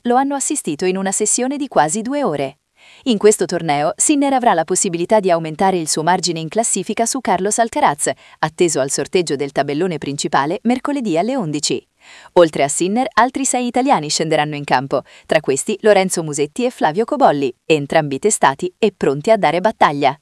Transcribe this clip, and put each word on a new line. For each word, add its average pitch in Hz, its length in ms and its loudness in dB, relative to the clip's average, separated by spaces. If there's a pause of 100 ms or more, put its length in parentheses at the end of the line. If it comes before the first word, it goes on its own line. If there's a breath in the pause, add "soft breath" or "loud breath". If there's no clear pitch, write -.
lo 240 140 2
hanno 269 180 0
assistito 262 500 -4
in 185 120 0
una 190 160 -2
sessione 262 440 -2
di 269 120 -6
quasi 160 340 0
due 277 220 -4
ore. 143 340 -4 (460 soft breath)
In 233 140 2
questo 208 260 4
torneo, 165 500 0
Sinner 277 380 0
avrà 233 220 4
la 165 100 2
possibilità 180 560 0
di 185 100 2
aumentare 170 480 0
il 160 100 -4
suo 160 140 -2
margine 175 380 0
in 160 80 -6
classifica 220 560 -2
su 247 160 -4
Carlos 196 380 0
Alcaraz, 233 520 0 (280 loud breath)
atteso 160 420 0
al 135 100 -2
sorteggio 151 460 -2
del 139 160 -4
tabellone 147 460 -2
principale 147 640 -2
mercoledì 247 560 -2
alle 226 180 -2
undici. 147 500 -4 (460 loud breath)
Oltre 165 320 6
a 139 40 2
Sinner, 208 440 -2
altri 262 320 2
sei 247 220 -2
italiani 240 420 0
scenderanno 151 480 -2
in 147 80 -8
campo, 135 380 0 (240 loud breath)
tra - 140 2
questi 143 420 -2
Lorenzo 190 400 4
Musetti 151 420 -4
e 254 60 0
Flavio 202 340 -2
Cobolli, 147 500 2 (120)
entrambi 147 520 0
testati 180 600 -2
e 208 180 2
pronti 147 340 0
a 226 60 4
dare 170 240 0
battaglia. 147 600 0